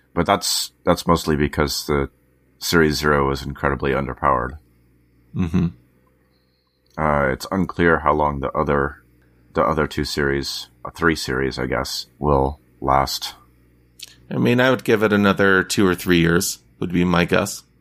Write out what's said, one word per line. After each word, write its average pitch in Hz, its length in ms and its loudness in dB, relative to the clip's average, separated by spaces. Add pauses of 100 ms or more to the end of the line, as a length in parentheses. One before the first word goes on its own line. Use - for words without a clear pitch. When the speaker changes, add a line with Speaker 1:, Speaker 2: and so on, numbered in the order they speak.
(120)
Speaker 1:
But 85 140 -2
that's, - 460 -2 (120)
that's 87 220 0
mostly 82 300 2
because 71 500 -2
the 71 240 -2 (480)
Series 78 380 2
Zero 71 300 2
was 67 160 -4
incredibly 69 500 -4
underpowered. 65 680 -2 (760)
Speaker 2:
Mm-hmm. 87 340 0 (1300)
Speaker 1:
Uh, 73 360 0
it's - 180 -8
unclear 85 480 0
how 76 140 0
long 73 260 -2
the 67 140 -6
other, 73 500 -2 (520)
the 82 80 2
other 76 260 0
two - 160 -4
series, 69 640 -4 (160)
uh, - 60 -12
three 82 260 0
series, 65 420 -4
I 64 80 -4
guess, 64 400 -6 (140)
will 69 400 0 (200)
last. 67 540 -2 (960)
Speaker 2:
I - 80 -6
mean, 123 220 2
I 131 100 4
would 123 140 0
give 107 180 2
it 104 100 4
another 98 520 4
two - 200 0
or 90 120 4
three 87 240 2
years, 85 400 2 (180)
would 87 140 -6
be 87 120 2
my 90 200 2
guess. - 400 -2 (160)